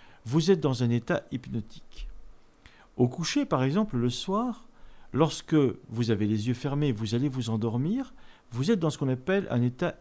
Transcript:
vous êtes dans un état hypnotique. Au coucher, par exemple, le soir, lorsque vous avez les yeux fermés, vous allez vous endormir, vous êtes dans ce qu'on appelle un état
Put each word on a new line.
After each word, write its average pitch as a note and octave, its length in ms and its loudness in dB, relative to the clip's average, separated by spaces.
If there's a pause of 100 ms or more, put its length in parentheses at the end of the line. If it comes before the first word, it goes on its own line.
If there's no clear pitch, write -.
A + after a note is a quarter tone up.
(240)
vous D#3 260 2
êtes F#3+ 80 6
dans C3 240 2
un A#2+ 80 4
état A#2+ 400 0
hypnotique. - 760 -8 (880)
Au B2 120 6
coucher, E3 360 0
par C3+ 200 2
exemple, E3 340 2
le A#2+ 140 2
soir, G#3+ 560 -4 (460)
lorsque D3+ 420 0 (340)
vous A#2 220 0
avez G#2+ 160 2
les G#2+ 200 0
yeux B2 60 0
fermés, C#3+ 380 0
vous A2 240 -2
allez C3 120 2
vous B2+ 220 -4
endormir, A#2+ 640 -2 (380)
vous C3 180 -2
êtes A3+ 80 4
dans D#3+ 140 2
ce - 80 -8
qu'on C#3 100 0
appelle F3 400 0
un A#2+ 140 2
état B2+ 380 -2